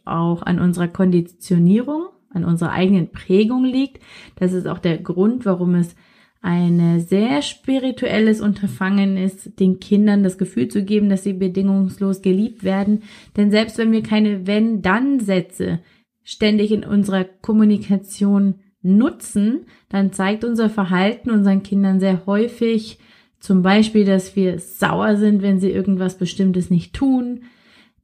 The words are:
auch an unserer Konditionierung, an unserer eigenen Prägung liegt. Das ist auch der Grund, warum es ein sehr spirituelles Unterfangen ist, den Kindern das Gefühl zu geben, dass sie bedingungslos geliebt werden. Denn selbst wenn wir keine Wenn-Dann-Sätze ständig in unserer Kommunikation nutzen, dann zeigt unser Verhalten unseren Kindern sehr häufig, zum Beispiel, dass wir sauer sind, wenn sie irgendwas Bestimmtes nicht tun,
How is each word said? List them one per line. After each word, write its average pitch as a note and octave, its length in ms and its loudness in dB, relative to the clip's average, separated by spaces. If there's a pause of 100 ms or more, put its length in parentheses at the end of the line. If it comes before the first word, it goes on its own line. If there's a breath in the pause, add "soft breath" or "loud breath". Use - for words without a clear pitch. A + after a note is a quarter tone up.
auch E3+ 360 -2
an F3 160 -2
unserer F3 300 0
Konditionierung, F#3 1160 0 (240)
an E3+ 140 -6
unserer E3+ 280 -2
eigenen F#3 380 2
Prägung A3 540 0
liegt. C4 360 -2 (360 loud breath)
Das F#3 160 -2
ist F3+ 140 -4
auch E3 120 -8
der E3 200 -2
Grund, G#3 460 -2
warum F3+ 300 0
es E3+ 200 0 (460 soft breath)
ein F3 600 2
sehr A3+ 420 0
spirituelles B3 1000 -2
Unterfangen G3 760 -2
ist, F#3+ 440 -6
den F#3 180 2
Kindern G3+ 460 2
das F#3 140 -2
Gefühl A3 300 -4
zu G#3 160 -2
geben, G#3 240 0
dass F#3+ 140 0
sie G3+ 120 -4
bedingungslos F#3+ 880 -2
geliebt G3 420 0
werden. G3+ 380 0 (340 loud breath)
Denn G#3 140 2
selbst A3 280 0
wenn A3 140 2
wir A3 100 0
keine G#3+ 440 0
Wenn-Dann-Sätze G3+ 1300 -2 (440 soft breath)
ständig G#3+ 480 0
in G3+ 120 -2
unserer G3 400 0
Kommunikation G3+ 1300 0 (240 soft breath)
nutzen, A3 840 0 (220 soft breath)
dann G3 240 -2
zeigt G#3+ 320 -4
unser A3+ 240 0
Verhalten G3+ 640 -2
unseren G3 320 2
Kindern G3 380 0
sehr F#3 260 0
häufig, A3+ 720 -2 (440 soft breath)
zum F#3 200 2
Beispiel, G#3 420 4
dass F#3+ 320 0
wir F3+ 240 0
sauer G3+ 560 -2
sind, G#3 260 2
wenn G3 160 2
sie F#3 120 -2
irgendwas F#3 460 -2
Bestimmtes F3+ 540 -2
nicht E3+ 240 -2
tun, B3 460 -2 (640 loud breath)